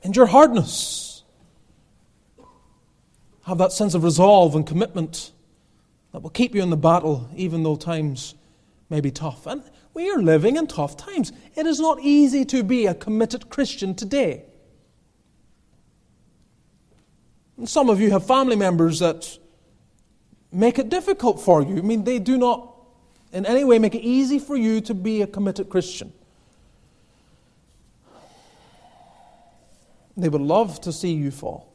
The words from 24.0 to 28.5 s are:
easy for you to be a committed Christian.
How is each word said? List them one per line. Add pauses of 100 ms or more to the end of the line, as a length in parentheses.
easy
for
you
to
be
a
committed
Christian. (4000)